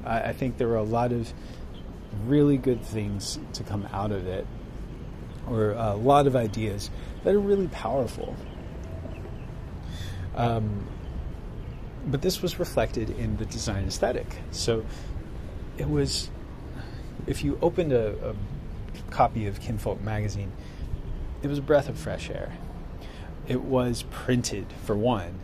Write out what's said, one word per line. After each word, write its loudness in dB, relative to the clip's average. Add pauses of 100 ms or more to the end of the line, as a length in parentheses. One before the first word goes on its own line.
I, 2
I -2
think -2
there 4
were 4
a 4
lot 4
of 0 (920)
really 8
good 4
things -2 (160)
to -6
come -2
out 0
of 0
it, -2 (1000)
or 4
a 2
lot 8
of 6
ideas 2 (340)
that 6
are 8
really 4
powerful. 0 (2000)
Um, 2 (1200)
but 2
this 2
was -2
reflected 0
in 0
the -2
design 0
aesthetic. 0 (140)
So 2 (920)
it 0
was, 2 (960)
if -2
you 2
opened 4
a, 2
a -6
copy 4
of -2
Kinfolk -2
magazine, -2 (920)
it -2
was 0
a -2
breath 6
of -4
fresh -4
air. -6 (960)
It 0
was 2
printed, 0 (180)
for 2
one. 2